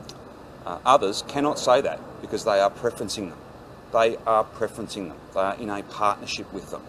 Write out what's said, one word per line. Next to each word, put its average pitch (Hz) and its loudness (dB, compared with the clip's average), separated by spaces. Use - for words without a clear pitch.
Uh, 87 -8
others 123 4
cannot 143 0
say 131 6
that 87 -2
because - -6
they 101 4
are 98 6
preferencing 107 -4
them. 76 -16
They 113 4
are 110 4
preferencing 104 -8
them. 71 -16
They 95 0
are 98 0
in 113 -8
a 101 -6
partnership - -2
with 95 -10
them. 71 -10